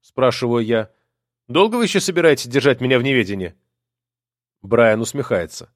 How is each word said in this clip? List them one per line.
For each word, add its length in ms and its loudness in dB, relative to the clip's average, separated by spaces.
спрашиваю 640 -2
я. 260 -2
«Долго 280 2
вы 80 0
ещё 160 -2
собираетесь 460 0
держать 340 0
меня 180 0
в 40 0
неведении?» 520 -2
Брайан 400 4
усмехается. 720 -6